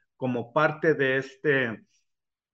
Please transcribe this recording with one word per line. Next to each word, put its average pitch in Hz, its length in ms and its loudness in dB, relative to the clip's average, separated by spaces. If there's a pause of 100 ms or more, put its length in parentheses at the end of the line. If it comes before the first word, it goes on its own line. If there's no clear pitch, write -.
(160)
como 123 380 -6
parte 156 400 2
de 131 240 0
este, 135 640 -2 (720)